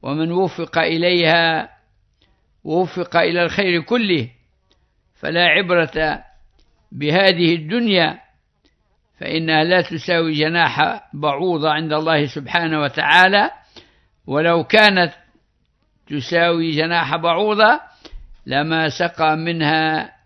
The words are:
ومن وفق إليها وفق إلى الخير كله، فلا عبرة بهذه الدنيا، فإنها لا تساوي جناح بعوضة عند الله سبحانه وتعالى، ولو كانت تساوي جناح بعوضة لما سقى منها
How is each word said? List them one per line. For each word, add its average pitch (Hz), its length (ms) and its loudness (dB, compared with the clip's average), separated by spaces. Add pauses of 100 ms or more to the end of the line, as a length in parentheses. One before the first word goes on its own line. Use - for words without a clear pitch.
ومن 156 300 -4
وفق 175 460 -2
إليها 165 1000 0 (840)
وفق 170 540 -2
إلى 175 260 2
الخير 175 380 0
كله، 185 480 -2 (880)
فلا 165 300 -2
عبرة 165 800 0 (680)
بهذه 170 640 2
الدنيا، 170 640 -2 (1000)
فإنها 160 440 -2
لا 175 180 2
تساوي 165 520 -2
جناح 160 680 0 (100)
بعوضة 151 580 -2
عند 156 220 -2
الله 156 320 0
سبحانه 156 560 -4
وتعالى، 175 680 4 (760)
ولو 165 380 0
كانت 196 500 2 (920)
تساوي 165 640 0
جناح 160 440 -2
بعوضة 208 680 2 (640)
لما 156 440 -2
سقى - 460 -2
منها 160 800 -2 (120)